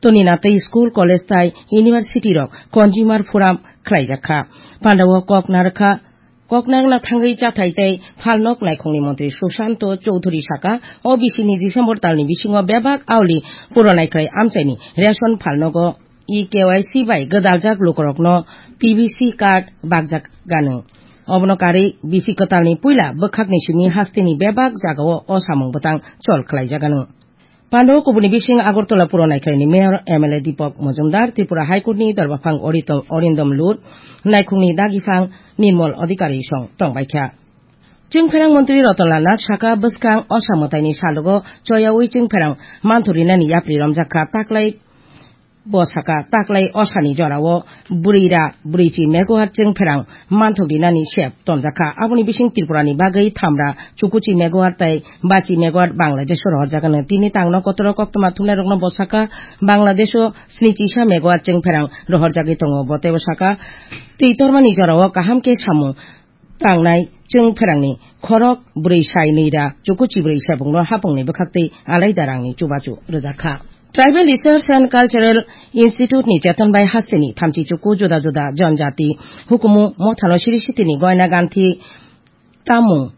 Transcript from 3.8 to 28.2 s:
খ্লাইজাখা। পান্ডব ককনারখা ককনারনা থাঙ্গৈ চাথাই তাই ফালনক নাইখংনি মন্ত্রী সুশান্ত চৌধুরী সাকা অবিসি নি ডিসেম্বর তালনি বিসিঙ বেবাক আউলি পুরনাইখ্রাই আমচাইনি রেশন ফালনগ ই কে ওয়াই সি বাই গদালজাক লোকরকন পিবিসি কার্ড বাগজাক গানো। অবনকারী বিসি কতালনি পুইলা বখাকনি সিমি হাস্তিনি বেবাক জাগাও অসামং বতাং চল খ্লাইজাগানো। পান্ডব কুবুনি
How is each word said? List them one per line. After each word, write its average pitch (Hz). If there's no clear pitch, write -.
খ্লাইজাখা। 143
পান্ডব 190
ককনারখা 190
ককনারনা 254
থাঙ্গৈ 240
চাথাই 214
তাই 196
ফালনক 226
নাইখংনি 151
মন্ত্রী 143
সুশান্ত 214
চৌধুরী 180
সাকা 175
অবিসি 240
নি 202
ডিসেম্বর 226
তালনি 160
বিসিঙ -
বেবাক 247
আউলি 185
পুরনাইখ্রাই 170
আমচাইনি 175
রেশন 220
ফালনগ 156
ই 208
কে 202
ওয়াই 185
সি 262
বাই 180
গদালজাক 190
লোকরকন 160
পিবিসি 226
কার্ড 190
বাগজাক 156
গানো। 147
অবনকারী 185
বিসি 185
কতালনি 175
পুইলা 254
বখাকনি 196
সিমি 170
হাস্তিনি 190
বেবাক 226
জাগাও 156
অসামং 156
বতাং 156
চল 175
খ্লাইজাগানো। 139
পান্ডব 254
কুবুনি 214